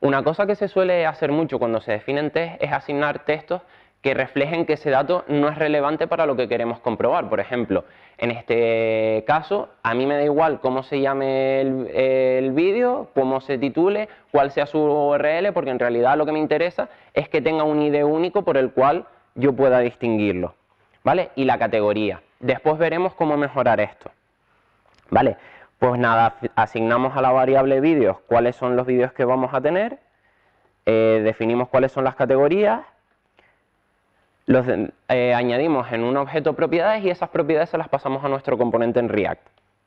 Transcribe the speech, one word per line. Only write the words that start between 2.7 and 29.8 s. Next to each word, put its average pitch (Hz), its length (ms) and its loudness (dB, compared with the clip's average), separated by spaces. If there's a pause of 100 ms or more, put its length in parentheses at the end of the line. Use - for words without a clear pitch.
asignar 143 460 -4
textos 156 420 -6 (400)
que 135 120 0
reflejen 143 520 -2
que 156 80 0
ese 151 160 -4
dato 143 400 0
no 147 180 2
es 151 100 -2
relevante 151 500 0
para 165 180 0
lo 143 100 0
que 120 140 -2
queremos 117 320 -2
comprobar. 120 480 0
Por 98 100 0
ejemplo, 104 460 -2 (320)
en 120 140 -2
este 113 960 0
caso, 160 440 -2 (120)
a 113 120 -2
mí 123 120 0
me 143 100 0
da 143 80 0
igual 147 360 0
cómo 131 240 -2
se 139 160 -4
llame 135 640 0
el, 131 260 -2
el 131 640 2
vídeo, 214 600 0
cómo 131 260 0
se 135 180 -4
titule, 180 520 0 (200)
cuál 139 220 2
sea 147 140 -2
su 151 120 -4
U 147 380 2
R 147 220 0
L, 156 160 -2
porque 156 160 -4
en 123 100 -4
realidad 120 380 2
lo 151 80 0
que 151 80 -2
me 156 60 -2
interesa 156 500 -2 (240)
es - 160 -2
que 165 100 0
tenga 156 240 0
un 151 180 0
I 151 100 0
D 147 120 2
único 170 400 0
por 151 140 0
el 131 160 0
cual 143 320 2 (300)
yo 135 180 2
pueda 127 260 4
distinguirlo, 104 760 -2 (460)
¿vale? 165 340 0
Y 135 100 -2
la 127 120 2
categoría. 104 640 -2 (180)
Después 131 380 0
veremos 170 380 -2
cómo 151 200 0
mejorar 131 460 0
esto, - 300 -8 (960)
¿vale? 120 260 0 (420)
Pues 123 220 0
nada, 113 380 2 (180)
asignamos 120 600 0
a 135 40 0
la 127 100 2
variable 131 500 2
vídeos 147 340 2 (120)
cuáles 120 280 2
son 123 220 -2
los 123 100 -2
vídeos 123 240 0
que 135 140 -2
vamos 127 280 0
a 135 60 -2
tener, 185 400 -2 (840)